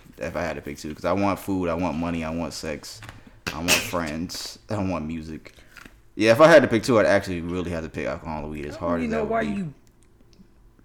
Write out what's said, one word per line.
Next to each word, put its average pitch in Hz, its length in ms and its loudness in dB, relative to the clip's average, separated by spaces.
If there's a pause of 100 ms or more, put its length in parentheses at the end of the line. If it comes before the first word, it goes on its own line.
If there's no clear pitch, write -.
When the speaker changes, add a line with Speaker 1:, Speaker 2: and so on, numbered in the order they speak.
(180)
Speaker 1:
If 71 180 -8
I 82 80 -4
had 80 120 -4
to 71 60 -10
pick 71 160 -10
two, 76 180 -10
'cause - 100 -8
I 87 80 2
want 98 260 0
food, 92 280 -2
I 82 60 0
want 82 240 -2
money, 85 260 -4
I 78 60 -6
want 82 240 -6
sex, - 480 -10 (520)
I - 40 -12
want 87 140 -2
friends, 82 880 -4 (100)
I 107 80 -4
want 90 280 -2
music. 80 480 -10 (640)
Yeah, 110 160 6
if 120 100 6
I 160 60 12
had 156 160 10
to 113 40 4
pick 107 160 2
two, 117 160 4
I'd 92 60 6
actually 95 360 2
really 85 300 -4
have 80 120 -4
to 78 60 -8
pick 73 180 -6
alcohol 76 360 -6
and 76 80 -8
weed. 76 140 -8
As 73 100 -10
Speaker 2:
I - 40 -12
don't 85 100 -4
Speaker 1:
hard 85 120 -2
Speaker 2:
even - 40 -2
Speaker 1:
as 226 60 -4
that 226 60 -2
Speaker 2:
know - 80 -2
Speaker 1:
would 214 60 -4
Speaker 2:
why 226 140 -2
Speaker 1:
be. 208 60 -4
Speaker 2:
you, 190 220 -6 (1120)